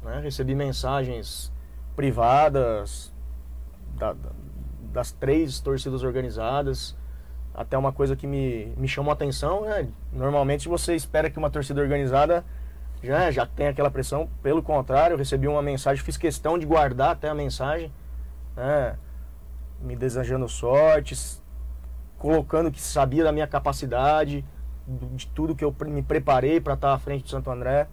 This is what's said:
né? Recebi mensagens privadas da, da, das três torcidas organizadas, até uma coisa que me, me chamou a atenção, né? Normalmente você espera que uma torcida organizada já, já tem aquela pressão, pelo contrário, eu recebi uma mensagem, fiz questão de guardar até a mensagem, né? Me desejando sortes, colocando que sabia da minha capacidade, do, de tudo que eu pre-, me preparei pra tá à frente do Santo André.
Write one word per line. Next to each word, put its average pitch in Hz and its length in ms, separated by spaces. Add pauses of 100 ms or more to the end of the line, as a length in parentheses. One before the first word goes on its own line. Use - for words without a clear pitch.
né? 131 200
Recebi 135 320
mensagens 135 960 (460)
privadas 127 1120 (840)
da, 107 160
da, - 180 (640)
das 123 200
três 139 480
torcidas 131 420
organizadas, 127 920 (600)
até - 240
uma 135 120
coisa 135 240
que 135 120
me, 127 500
me 131 100
chamou 143 240
a 147 40
atenção, 147 500
né? 202 240 (240)
Normalmente 139 560
você 175 260
espera 156 360
que 143 80
uma 151 100
torcida 143 320
organizada 143 640 (580)
já, 156 280
já 131 160
tem 143 220
aquela 139 220
pressão, 139 380 (140)
pelo 151 200
contrário, 147 520
eu 151 40
recebi 135 300
uma 147 140
mensagem, 139 420
fiz - 140
questão 160 400
de 160 80
guardar 143 460
até 156 180
a 151 40
mensagem, 147 560 (640)
né? 127 420 (840)
Me 127 160
desejando 123 520
sortes, 143 960 (760)
colocando 156 520
que - 100
sabia 143 440
da 156 80
minha 151 140
capacidade, 143 1000 (420)
do, 127 200 (100)
de 127 100
tudo 156 280
que 151 100
eu 143 80
pre-, 147 180
me 143 120
preparei 147 580
pra 143 160
tá 139 180
à 131 40
frente 143 260
do - 60
Santo 135 200
André. 127 420